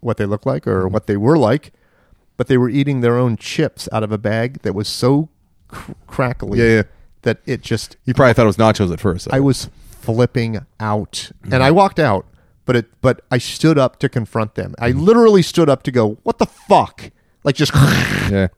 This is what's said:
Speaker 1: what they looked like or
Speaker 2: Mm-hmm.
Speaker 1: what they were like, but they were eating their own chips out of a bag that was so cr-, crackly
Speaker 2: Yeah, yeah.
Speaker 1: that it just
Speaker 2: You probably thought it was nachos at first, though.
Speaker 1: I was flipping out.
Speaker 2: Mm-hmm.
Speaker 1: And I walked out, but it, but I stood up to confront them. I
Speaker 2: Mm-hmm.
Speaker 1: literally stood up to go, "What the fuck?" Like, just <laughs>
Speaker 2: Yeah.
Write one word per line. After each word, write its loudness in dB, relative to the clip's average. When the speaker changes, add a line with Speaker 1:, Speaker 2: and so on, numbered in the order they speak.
Speaker 1:
what -6
they -2
looked -6
like -4
or 0
Speaker 2:
Mm-hmm. -4
Speaker 1:
what -4
they -2
were 2
like, 0
but -4
they 2
were 0
eating -2
their 2
own 0
chips -6
out -4
of -6
a -4
bag -4
that -4
was -6
so -2
cr-, -18
crackly -6
Speaker 2:
Yeah, 4
yeah. 2
Speaker 1:
that -2
it -6
just -8
Speaker 2:
You -2
probably 6
thought 4
it 4
was 2
nachos 2
at -8
first, -4
though. -4
Speaker 1:
I 0
was -2
flipping -2
out. -6
Speaker 2:
Mm-hmm. -6
Speaker 1:
And 2
I 4
walked 2
out, 0
but 0
it, -2
but 0
I -2
stood 0
up 0
to -4
confront -6
them. -10
I -2
Speaker 2:
Mm-hmm. -2
Speaker 1:
literally 6
stood 2
up 0
to -4
go, 0
"What -4
the 2
fuck?" -2
Like, 0
just 0
<laughs> 2
Speaker 2:
Yeah. 0